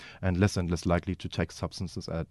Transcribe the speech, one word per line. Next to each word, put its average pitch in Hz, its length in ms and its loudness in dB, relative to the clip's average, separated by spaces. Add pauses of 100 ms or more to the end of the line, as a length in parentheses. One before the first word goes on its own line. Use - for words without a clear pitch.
(220)
and 92 140 2
less 98 220 6
and 87 120 0
less 85 160 0
likely 87 300 2
to - 140 -8
take - 240 -2
substances - 560 -6
at 82 220 -4